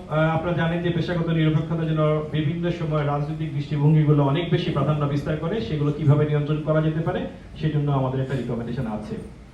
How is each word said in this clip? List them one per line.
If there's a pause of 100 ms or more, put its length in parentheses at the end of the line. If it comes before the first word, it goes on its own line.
আহ,
আপনারা
জানেন
যে
পেশাগত
নিরপেক্ষতার
জন্য
বিভিন্ন
সময়
রাজনৈতিক
দৃষ্টিভঙ্গিগুলো
অনেক
বেশি
প্রাধান্য
বিস্তার
করে,
সেগুলো
কিভাবে
নিয়ন্ত্রণ
করা
যেতে
পারে (300)
সেজন্য
আমাদের
একটা
রিকমেন্ডেশন
আছে। (380)